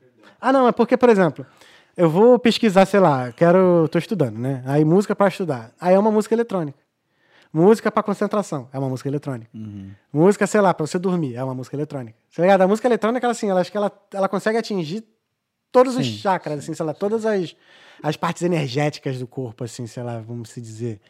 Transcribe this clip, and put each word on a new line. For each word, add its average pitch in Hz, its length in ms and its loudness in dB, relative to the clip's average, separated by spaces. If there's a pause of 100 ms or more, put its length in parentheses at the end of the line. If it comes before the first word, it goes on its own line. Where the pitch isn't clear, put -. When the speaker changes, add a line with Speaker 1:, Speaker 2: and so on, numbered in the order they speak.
(400)
Speaker 1:
Ah, 247 120 0
não, 262 160 4
é 233 40 4
porque, 240 260 0
por 247 120 6
exemplo, 180 360 2 (500)
eu 170 140 2
vou 226 280 6
pesquisar, 202 480 4
sei 202 140 2
lá, 131 320 2
quero, 175 580 4
tô - 80 -2
estudando, 143 400 -2
né? 127 280 -4
Aí 147 200 2
música 196 300 2
pra 202 140 2
estudar. 131 500 -8
Aí 180 160 4
é 196 40 4
uma 214 120 2
música 214 240 0
eletrônica. 190 420 -6 (760)
Música 202 380 4
pra 214 120 -2
concentração, 190 680 -4
é 135 60 -10
uma 135 120 -4
música 131 200 -8
eletrônica. 135 440 -8
Speaker 2:
Uhum. 104 380 -14 (200)
Speaker 1:
Música, 196 340 4
sei 208 160 0
lá, 180 120 4
pra 156 120 -4
você 180 140 -6
dormir, 170 360 -4
é 127 80 -6
uma 131 120 -6
música 127 200 -12
eletrônica. 139 420 -10 (180)
Tá 160 60 -4
ligado? 190 200 4
A 185 60 4
música 214 200 0
eletrônica, 233 380 0
ela, 240 60 0
assim, 214 180 -4
ela, 185 120 0
acho 175 100 -6
que 208 60 -8
ela, 202 140 -2 (220)
ela 190 160 -2
consegue 214 280 -2
atingir 202 460 -6 (680)
todos 254 240 4
os 254 100 -2
Speaker 2:
Sim, 107 120 -6
Speaker 1:
chakras, 165 380 -4
Speaker 2:
sim, 143 160 -10
Speaker 1:
assim, - 20 -8
sei 160 120 -6
lá, 151 80 -4
Speaker 2:
sim. - 60 -14
Speaker 1:
todas 214 260 -4
as, 196 300 -2 (480)
as 151 140 -4
partes 170 260 -6
energéticas 147 760 -2
do 123 80 -10
corpo, 127 360 -12
assim, 120 220 -12
sei 120 180 -14
lá, 117 160 -8
vamos 117 300 -14
se - 100 -16
dizer. 113 400 -10 (100)